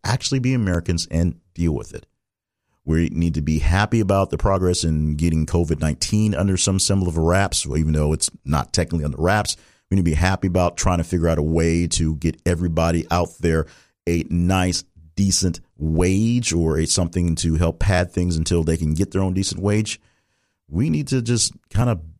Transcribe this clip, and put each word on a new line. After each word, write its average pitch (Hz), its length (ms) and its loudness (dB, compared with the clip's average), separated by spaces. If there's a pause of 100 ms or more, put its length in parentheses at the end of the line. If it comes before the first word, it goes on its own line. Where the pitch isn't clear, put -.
actually 131 360 -2
be 127 160 0
Americans 87 560 -2
and 85 280 0 (140)
deal 82 200 -2
with 53 200 -8
it. - 140 -16 (760)
We 80 240 2
need 82 260 0
to 78 60 -2
be 78 180 0
happy 98 400 2
about 98 320 2
the 80 60 -6
progress 92 460 0
in 76 320 0
getting 80 300 2
covid 82 340 0
nineteen 104 540 0
under 95 220 0
some 95 240 0
semblance 92 360 0
of 80 80 2
wraps, 92 420 2
even 76 280 0
though 76 200 2
it's - 160 -2 (140)
not 71 300 -2
technically 80 320 -2
under 67 120 -6
wraps. 98 400 0 (320)
We - 60 0
need 98 60 2
to 87 100 2
be 76 40 2
happy 92 320 0
about 87 300 0
trying 90 220 0
to 82 40 0
figure 85 240 0
out 80 120 2
a 73 40 0
way 82 440 2
to 80 280 0
get 76 300 -4
everybody 85 640 0
out 87 200 -2 (100)
there 80 260 0 (420)
a 85 220 0
nice, 90 540 0 (320)
decent 92 460 0 (160)
wage 95 760 0
or 82 240 2
a 80 80 0
something 87 500 0
to 80 200 0
help 82 240 0
pad 90 320 2
things 87 260 0
until 82 260 0
they 82 140 0
can 78 160 0
get 90 180 -2
their 95 100 -2
own 95 120 0
decent 95 260 -4
wage. 104 400 -2 (720)
We 143 220 -2
need 151 160 -2
to 127 160 -2
just 117 300 -2 (180)
kind 123 180 2
of 87 120 -2 (180)